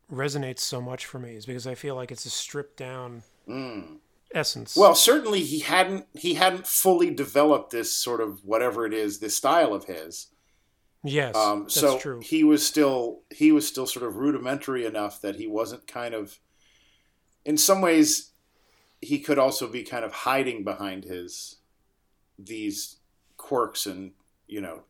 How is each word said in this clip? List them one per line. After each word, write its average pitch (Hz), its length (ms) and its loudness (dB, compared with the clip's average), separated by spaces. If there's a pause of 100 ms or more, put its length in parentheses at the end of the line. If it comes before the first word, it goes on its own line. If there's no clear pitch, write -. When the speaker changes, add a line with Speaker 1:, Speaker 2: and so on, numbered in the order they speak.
(100)
Speaker 1:
resonates 139 500 -4
so 127 200 -4
much 127 260 -10
for - 120 -12
me, 120 180 -14
is 107 100 -16
because 123 200 -10
I 131 80 -8
feel 139 200 -8
like 127 160 -10
it's 127 160 -12
a 127 40 -10
stripped - 460 -8
down 127 460 -12 (260)
Speaker 2:
Mm. 107 500 -10 (360)
Speaker 1:
essence. 135 420 -4
Speaker 2:
Well, - 180 10
certainly 226 480 4
he 151 180 -4
hadn't, 185 540 0
he 170 200 -2
hadn't 180 320 2
fully 175 440 4
developed 143 600 2
this 117 220 -4
sort 120 280 -2
of 101 240 -6
whatever 113 420 0
it 107 80 -4
is, 107 240 -2
this 107 180 -4
style 139 380 4
of 92 100 -6
his. 82 440 -12 (760)
Speaker 1:
Yes, 139 320 0
Speaker 2:
Um, 104 280 2
Speaker 1:
that's - 100 -4
Speaker 2:
so 139 240 4
Speaker 1:
true. 131 240 -8
Speaker 2:
he 160 220 2
was 151 220 6
still, 131 640 2
he 151 200 6
was 147 160 6
still 131 200 -6
sort 123 200 -6
of 98 100 -6
rudimentary 131 680 -2
enough 104 360 -6
that 101 140 -6
he 110 100 -10
wasn't 110 400 -4
kind 120 280 -8
of, 104 240 -10 (1040)
in 151 140 0
some 190 220 4
ways, 160 500 4 (720)
he 143 180 -4
could 143 200 0
also 131 280 2
be 117 160 -8
kind 117 220 -8
of 104 80 -8
hiding 127 520 0
behind 95 400 -6
his, 90 520 -12 (840)
these 101 580 -8 (400)
quirks - 480 -2
and, 95 280 -10 (340)
you 107 140 -12
know, 85 300 -12